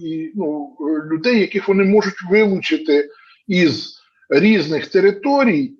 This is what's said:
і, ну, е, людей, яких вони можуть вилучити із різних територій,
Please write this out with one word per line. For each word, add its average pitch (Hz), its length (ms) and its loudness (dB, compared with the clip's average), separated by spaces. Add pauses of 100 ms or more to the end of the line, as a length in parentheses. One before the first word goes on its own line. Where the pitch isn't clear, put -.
і, 160 300 -8
ну, 151 460 -6
е, 156 320 -4
людей, 226 260 0
яких 196 280 -2
вони 196 160 2
можуть 202 300 2 (180)
вилучити 165 800 0 (380)
із 165 480 0 (340)
різних 160 580 2
територій, 202 920 0